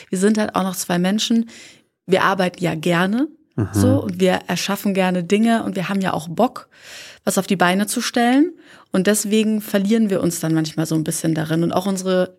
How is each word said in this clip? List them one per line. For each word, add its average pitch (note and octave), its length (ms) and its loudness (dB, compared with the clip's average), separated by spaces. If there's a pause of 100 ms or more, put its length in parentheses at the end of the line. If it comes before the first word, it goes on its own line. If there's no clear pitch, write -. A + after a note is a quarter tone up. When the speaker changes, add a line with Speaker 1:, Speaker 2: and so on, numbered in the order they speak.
Speaker 1:
wir F#3+ 80 -4
sind G#3 200 2
halt G#3+ 180 -2
auch F#3 80 0
noch F#3+ 140 -4
zwei F3 200 -2
Menschen. A3 520 0 (580)
Wir F3+ 160 2
arbeiten F3+ 400 0
ja E3 120 0
gerne. F#3 520 0 (300)
Speaker 2:
Mhm. G#2 160 0
Speaker 1:
So, - 300 4
und F3+ 180 -6
wir F#3 260 2
erschaffen G3 460 -4
gerne F#3 320 0
Dinge A3 380 2
und F#3+ 120 -6
wir F3+ 140 -4
haben G3 120 -2
ja F#3+ 120 -2
auch E3 160 -6
Bock, G#3 400 -2 (560)
was G3 120 0
auf F#3 100 -2
die G3+ 80 0
Beine F#3 320 2
zu A#3+ 140 -4
stellen. B3+ 520 2 (380)
Und F#3+ 160 2
deswegen G#3+ 540 2
verlieren G#3 480 2
wir F3+ 120 0
uns E3+ 180 0
dann D#3+ 140 0
manchmal D#3+ 320 0
so D#3+ 100 -2
ein D#3 100 0
bisschen D#3+ 300 -2
darin. D#3+ 280 0
Und E3+ 100 0
auch F3+ 120 -2
unsere F#3 540 -2